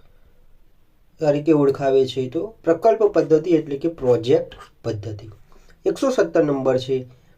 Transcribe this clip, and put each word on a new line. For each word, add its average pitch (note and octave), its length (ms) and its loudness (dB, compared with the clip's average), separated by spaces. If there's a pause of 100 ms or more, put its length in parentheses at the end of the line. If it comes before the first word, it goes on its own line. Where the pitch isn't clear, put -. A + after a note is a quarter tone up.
(1200)
તરીકે D3 280 2
ઓળખાવે C3+ 560 2
છે? B2+ 220 -6
તો F#3 240 -8 (100)
પ્રકલ્પ G#3+ 400 2
પદ્ધતિ D#3+ 480 2
એટલે D3 260 -6
કે E3 100 -4
પ્રોજેક્ટ B2 640 0 (320)
પદ્ધતિ. A2 460 -10 (560)
એકસો - 240 0
સત્તર E3 340 2
નંબર C3 340 0
છે, B2+ 300 -4 (300)